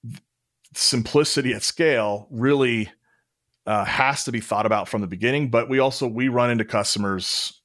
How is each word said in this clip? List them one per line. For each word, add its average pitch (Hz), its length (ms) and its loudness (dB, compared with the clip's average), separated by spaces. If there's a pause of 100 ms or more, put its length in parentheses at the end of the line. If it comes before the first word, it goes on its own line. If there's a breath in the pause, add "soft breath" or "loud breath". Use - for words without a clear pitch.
th-, 117 200 -14 (520)
simplicity 131 760 2
at 107 100 -6
scale 107 680 0
really, 123 600 2 (760)
uh, 107 180 2
has 139 400 0
to 127 80 -6
be 117 80 -2
thought 107 260 0
about 104 220 0
from 107 140 -4
the 98 40 -4
beginning. 120 440 -2
But 117 180 0
we 131 100 0
also, 131 300 0
we 123 200 -2
run 120 220 2
into 113 140 0
customers 101 1000 -4